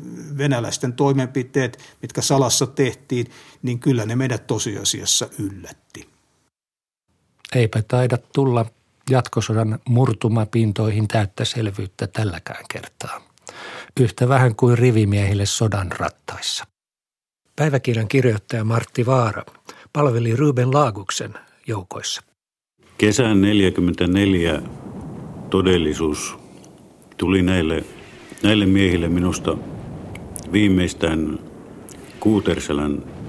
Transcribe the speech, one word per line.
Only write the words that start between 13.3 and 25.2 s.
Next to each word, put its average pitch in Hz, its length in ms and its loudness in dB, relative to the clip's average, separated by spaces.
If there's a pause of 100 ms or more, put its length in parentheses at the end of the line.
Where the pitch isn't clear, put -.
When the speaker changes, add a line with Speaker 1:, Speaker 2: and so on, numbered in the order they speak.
Speaker 2:
Yhtä 123 280 2
vähän 127 280 4
kuin 120 220 4
rivimiehille 101 680 4
sodan 107 460 -2
rattaissa. - 720 -8 (920)
Päiväkirjan 127 520 0
kirjoittaja 120 560 0
Martti 113 420 0
Vaara 117 380 0 (480)
palveli 117 440 2
Ruben 131 380 2
Laaguksen 104 600 -2 (320)
joukoissa. - 560 -8 (760)
Speaker 3:
Kesän 107 420 4
neljäkymmentäneljä 90 1200 2 (880)